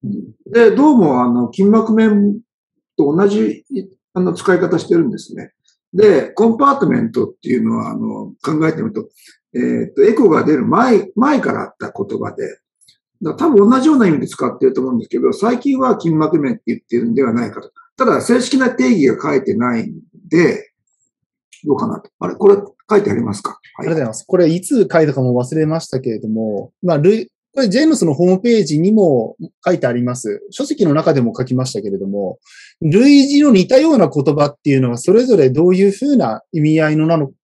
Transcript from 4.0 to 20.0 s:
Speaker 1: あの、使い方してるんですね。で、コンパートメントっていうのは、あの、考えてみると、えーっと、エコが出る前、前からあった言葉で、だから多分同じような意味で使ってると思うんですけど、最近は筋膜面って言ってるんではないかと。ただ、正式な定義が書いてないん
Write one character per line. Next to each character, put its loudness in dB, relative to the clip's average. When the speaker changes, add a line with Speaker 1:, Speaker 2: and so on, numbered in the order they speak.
Speaker 1:
あ -4
の、 0
使 -2
い 2
方 -2
し -6
て 0
る 2
ん -2
で -8
す -16
ね。 -16
で、 4
コ 2
ン 0
パ 2
ー -4
ト 0
メ 0
ン -4
ト -2
っ -14
て -14
い 0
う -2
の -2
は、 -8
あ -10
の、 -10
考 -2
え -2
て -8
み -4
る -14
と、 -10
え -6
ー -2
っ -20
と、 4
エ 4
コ 4
が 2
出 2
る -2
前、 2
前 0
か -4
ら -8
あ -12
っ -20
た -12
言 -8
葉 -8
で、 -10
だ -4
か -4
ら 2
多 -
分 6
同 4
じ 2
よ 4
う 4
な 4
意 2
味 0
で -6
使 -6
っ -8
て -2
る 2
と -4
思 -4
う -4
ん -2
で -6
す -20
け -4
ど、 0
最 -2
近 -2
は 0
筋 -2
膜 0
面 -2
っ -
て -20
言 -4
っ -14
て -6
る -2
ん -2
で 0
は -2
な -4
い -12
か -14
と。 -20
た 0
だ、 0
正 0
式 -2
な 0
定 -2
義 2
が -2
書 -2
い -2
て -4
な -2
い -8
ん -16